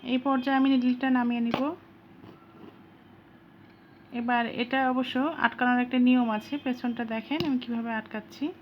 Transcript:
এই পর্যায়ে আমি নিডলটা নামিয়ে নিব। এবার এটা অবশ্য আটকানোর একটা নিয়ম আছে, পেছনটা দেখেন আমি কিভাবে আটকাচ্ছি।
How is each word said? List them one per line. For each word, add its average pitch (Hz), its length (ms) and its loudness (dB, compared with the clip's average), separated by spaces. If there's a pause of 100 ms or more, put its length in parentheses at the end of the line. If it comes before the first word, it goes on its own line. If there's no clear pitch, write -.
(140)
এই 254 120 0
পর্যায়ে 269 340 0
আমি 269 140 4
নিডলটা 247 340 2 (100)
নামিয়ে 240 300 0
নিব। 233 140 0 (2500)
এবার 240 240 0 (200)
এটা 262 160 0 (140)
অবশ্য 254 220 -2 (300)
আটকানোর 247 400 2
একটা 254 120 -2 (100)
নিয়ম 247 200 6 (100)
আছে, 214 160 -8 (120)
পেছনটা 247 380 -4 (100)
দেখেন 226 340 -6
আমি 262 160 2
কিভাবে 233 360 -6
আটকাচ্ছি। 220 460 -10 (160)